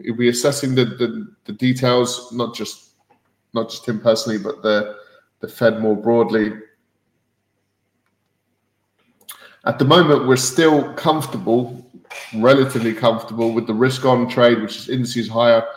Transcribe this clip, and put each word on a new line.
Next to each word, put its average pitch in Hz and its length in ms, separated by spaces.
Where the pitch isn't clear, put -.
He'll 117 140
be 120 140
assessing 131 440
the, 127 120
the, 113 460
the 107 80
details, 123 800
not 117 240
just, - 380
not 113 160
just - 180
him 110 120
personally, 113 400
but 101 240
the, 104 340
the 117 60
Fed 110 340
more 110 140
broadly. 110 580
At 127 120
the 127 80
moment, 147 420
we're 127 80
still 151 580
comfortable, 123 960
relatively 120 580
comfortable 113 600
with 110 140
the 113 60
risk 127 320
on 120 220
trade, 120 360
which 104 140
is - 120
indices 120 400
higher, 117 340